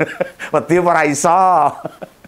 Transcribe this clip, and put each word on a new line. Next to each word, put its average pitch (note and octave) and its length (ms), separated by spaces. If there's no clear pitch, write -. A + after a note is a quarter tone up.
<laughs> - 400
wedi D#3+ 240
ora E3 320
iso. D#3 240